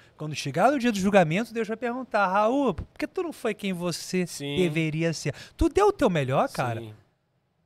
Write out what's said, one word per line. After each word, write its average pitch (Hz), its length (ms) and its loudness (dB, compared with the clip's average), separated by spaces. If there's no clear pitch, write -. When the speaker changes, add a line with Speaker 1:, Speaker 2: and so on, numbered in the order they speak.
Speaker 1:
quando 151 180 -8
chegar 170 380 2
o 294 60 0
dia 240 140 2
do 202 60 -4
julgamento, 190 540 4
Deus 226 160 -4
vai 220 80 -6
perguntar, 240 520 -2
"Raul, 220 460 2
por - 120 -10
que 302 100 -4
tu - 160 -6
não 320 100 -6
foi 220 200 -4
quem 196 200 -6
você 175 540 -4
Speaker 2:
Sim. 143 300 -6
Speaker 1:
deveria 165 560 0
ser? 147 220 -6
Tu 330 120 4
deu 403 200 4
o 392 40 6
teu 285 160 2
melhor, 156 400 2
cara? 120 320 -4
Speaker 2:
Sim. 110 140 -14